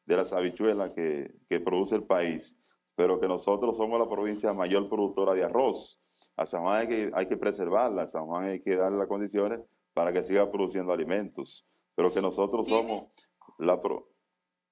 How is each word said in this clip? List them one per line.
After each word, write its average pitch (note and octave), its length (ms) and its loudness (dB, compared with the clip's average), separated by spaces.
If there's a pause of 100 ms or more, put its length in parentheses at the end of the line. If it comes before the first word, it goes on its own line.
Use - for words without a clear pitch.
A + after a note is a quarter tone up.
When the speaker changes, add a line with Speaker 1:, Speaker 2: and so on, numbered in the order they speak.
Speaker 1:
de E2+ 100 2
las F#2 180 0
habichuelas F#2+ 580 0
que, D2+ 440 -4 (120)
que F2 120 0
produce F#2 360 0
el - 80 0
país, E2+ 540 -2 (380)
pero F2+ 240 4
que F#2 80 0
nosotros G2+ 500 0
somos A2+ 220 0
la A2+ 100 2
provincia G#2 420 -2
mayor G2 380 0
productora G2 460 0
de F#2 80 2
arroz. A2+ 580 -2 (360)
A D#2+ 100 -2
San F2 160 -4
Juan G2+ 180 2
hay A#2 60 -2
que, A2 260 -2
hay F#2 140 0
que G#2 100 -2
preservarla, G2+ 680 0
a D#2 40 -4
San D#2+ 180 -6
Juan F2 200 -4
hay F#2 160 -4
que F#2+ 140 0
darle F#2+ 220 2
las G2 100 0
condiciones G2+ 520 -2 (340)
para E2+ 180 2
que F2+ 120 0
siga F#2+ 260 4
produciendo F#2 420 -2
alimentos, E2+ 760 -4 (280)
pero F2+ 180 2
que F#2+ 80 0
nosotros G2 440 0
Speaker 2:
¿Tiene? A2+ 160 2
Speaker 1:
somos A2 300 -6 (460)
la F2 240 2
pro- - 260 -4 (640)